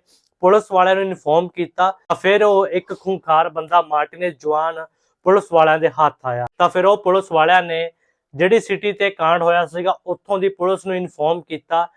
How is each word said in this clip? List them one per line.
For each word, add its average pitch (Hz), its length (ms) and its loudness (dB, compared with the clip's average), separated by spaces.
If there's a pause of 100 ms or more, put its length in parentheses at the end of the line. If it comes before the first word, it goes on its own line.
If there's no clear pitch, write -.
(400)
ਪੁਲਿਸ 202 320 4
ਵਾਲਿਆਂ 185 240 4
ਨੂੰ 196 100 -2
ਇਨਫੋਰਮ 175 420 -2
ਕੀਤਾ। 180 440 -4
ਤਾਂ - 240 -6
ਫਿਰ 202 280 2
ਉਹ 196 240 2
ਇੱਕ 180 260 -6
ਖੂੰਖਾਰ 170 560 -2
ਬੰਦਾ 160 320 -2
ਮਾਰਟੀਨੇਜ਼ 156 560 -6
ਜੁਆਨ 160 480 -4 (380)
ਪੁਲਿਸ 190 280 2
ਵਾਲਿਆਂ 160 280 4
ਦੇ 160 100 0
ਹੱਥ 151 260 0 (100)
ਆਇਆ। 120 200 -4 (120)
ਤਾਂ 180 120 2
ਫਿਰ 180 160 0
ਉਹ 202 120 4
ਪੁਲਿਸ 190 340 -2
ਵਾਲਿਆਂ 170 320 2
ਨੇ 165 280 -6 (440)
ਜਿਹੜੀ 185 240 2
ਸਿਟੀ 202 340 -4
ਤੇ 202 160 -2
ਕਾਂਡ 170 340 0
ਹੋਇਆ 170 220 2
ਸੀਗਾ, 175 400 -4
ਉੱਥੋਂ 185 340 -6
ਦੀ 196 100 -2
ਪੁਲਿਸ 185 360 -4
ਨੂੰ 190 100 -6
ਇਨਫੋਰਮ 170 460 -4
ਕੀਤਾ 165 560 -6